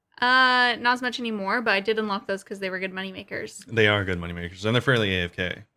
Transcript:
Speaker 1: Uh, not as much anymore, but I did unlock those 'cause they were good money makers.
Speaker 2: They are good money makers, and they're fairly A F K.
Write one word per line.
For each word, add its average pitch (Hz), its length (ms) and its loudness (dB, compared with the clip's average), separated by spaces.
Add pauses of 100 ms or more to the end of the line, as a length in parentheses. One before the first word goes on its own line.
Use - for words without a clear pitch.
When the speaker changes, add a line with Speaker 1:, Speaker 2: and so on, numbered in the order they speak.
(220)
Speaker 1:
Uh, 247 580 4
not 240 140 2
as 254 80 -4
much 247 180 -4
anymore, 220 420 -2
but 220 100 0
I 196 100 2
did 220 180 0
unlock 208 260 -2
those 196 180 -4
'cause 196 160 -12
they 190 100 -4
were 185 100 -6
good 185 140 -6
money 190 180 -8
makers. - 560 -12
Speaker 2:
They 110 200 4
are 104 180 4
good 92 120 -2
money 85 160 -6
makers, 87 300 -10
and 110 100 2
they're 123 80 4
fairly 110 360 2
A 87 80 0
F 85 80 -8
K. 90 300 -6 (140)